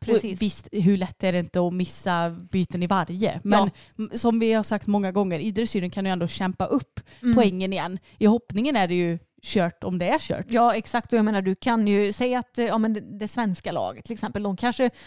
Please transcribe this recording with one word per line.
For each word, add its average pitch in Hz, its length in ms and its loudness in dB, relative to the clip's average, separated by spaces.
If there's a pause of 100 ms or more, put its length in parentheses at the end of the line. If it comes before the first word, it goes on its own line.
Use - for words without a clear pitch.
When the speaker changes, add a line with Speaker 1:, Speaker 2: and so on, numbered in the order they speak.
Speaker 1:
Och - 60 -10
Speaker 2:
precis. 220 360 2
Speaker 1:
visst, - 300 -4
hur 202 240 4
lätt 185 280 -4
är 185 80 2
det 180 60 0
inte 175 280 0
att 175 60 -2
missa 175 580 -2
byten 180 520 -4
i 180 40 -2
varje? 185 580 -2
Men 202 200 4
Speaker 2:
Ja. 196 60 0 (280)
Speaker 1:
m-, 214 160 -8
som 233 240 2
vi 226 140 2
har 220 100 2
sagt 208 240 -4
många 202 260 0
gånger, 190 260 0
i 208 120 -4
dressyren 196 400 -2
kan 196 140 -4
du 190 60 0
ändå 170 180 -2
kämpa 185 380 -4
upp - 340 -2 (220)
Speaker 2:
Mm. 240 120 2
Speaker 1:
poängen 190 380 4
igen. 180 260 -4 (200)
I 214 80 4
hoppningen 233 500 2
är 185 120 2
det 180 60 -2
ju 170 240 0 (240)
kört - 420 -2
om 180 140 -4
det 175 100 -2
är 294 100 2
kört. - 300 -6
Speaker 2:
Ja, 233 260 4
exakt. - 380 -4
Och 233 60 4
jag 214 60 4
menar, 208 180 0
du 190 120 0
kan 226 340 0
ju 202 240 4
säga 247 260 0
att, - 200 -8
eh, 240 60 0
ja, 220 140 0
men 220 140 0
det, 208 80 -4 (180)
det 214 100 -6
svenska 202 440 -4
laget 104 320 -6
till - 80 -12
exempel, 208 300 -6
de 196 140 -2
kanske 240 340 0 (160)